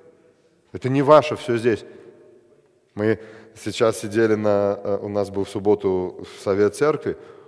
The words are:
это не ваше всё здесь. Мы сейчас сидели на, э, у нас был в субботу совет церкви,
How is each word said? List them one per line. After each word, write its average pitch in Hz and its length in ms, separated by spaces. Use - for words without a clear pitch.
это 101 160
не 135 140
ваше 143 340
всё 117 220
здесь. 113 260
Мы 107 240
сейчас 113 440
сидели 110 360
на, 101 460
э, 101 200
у 104 80
нас 101 200
был 98 140
в 95 60
субботу 98 760
совет 101 360
церкви, 147 400